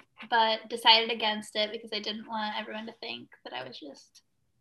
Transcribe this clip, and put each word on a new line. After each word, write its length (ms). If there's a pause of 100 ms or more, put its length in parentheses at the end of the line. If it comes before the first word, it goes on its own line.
(300)
but 380
decided 420
against 460
it 160
because 200
I 60
didn't 300
want 280
everyone 300
to 140
think 280 (140)
that 120
I 120
was 120
just, 440 (380)